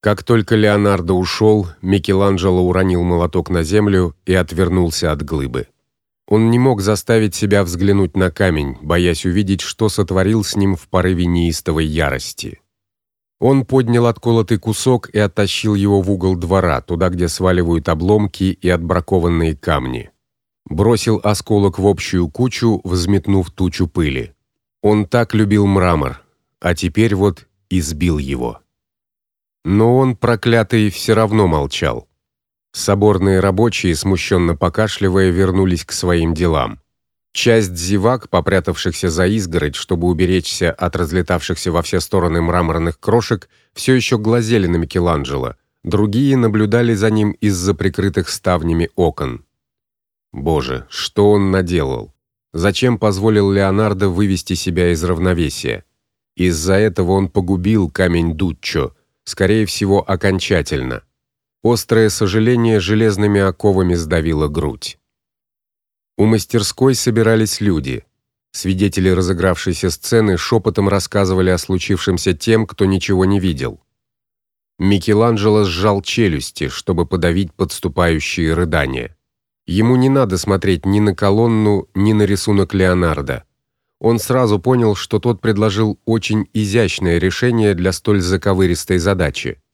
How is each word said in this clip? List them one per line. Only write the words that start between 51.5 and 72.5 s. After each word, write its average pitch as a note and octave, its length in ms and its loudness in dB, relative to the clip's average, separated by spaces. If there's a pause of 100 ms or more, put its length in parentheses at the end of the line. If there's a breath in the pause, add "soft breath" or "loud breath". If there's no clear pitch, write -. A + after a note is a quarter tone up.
наделал? E2 600 -2 (400)
Зачем G2+ 440 0
позволил G#2 540 2
Леонардо G2 580 2
вывести F#2+ 460 0
себя F2 360 0
из D#2+ 120 -2
равновесия? E2+ 800 -2 (540)
Из-за F2+ 380 0
этого F#2+ 380 2
он G2 160 0
погубил F#2+ 600 0
камень E2+ 460 0
Дуччо, D#2+ 600 -6 (280)
скорее G#2 420 0
всего, G2 420 0
окончательно. E2 920 -2 (600)
Острое A2+ 460 2
сожаление A2 720 2
железными G2+ 600 2
оковами F#2+ 540 2
сдавило D#2+ 520 -2
грудь. D2 520 -6 (1160)
У G#2 100 2
мастерской A2+ 680 0
собирались A2+ 640 0
люди. D2 460 -2 (460)
Свидетели F#2+ 580 0
разыгравшейся F2+ 800 0
сцены G#2 480 0
шепотом G2+ 500 0
рассказывали F#2 640 0
о F2+ 80 2
случившемся F#2 760 -2
тем, A2 340 0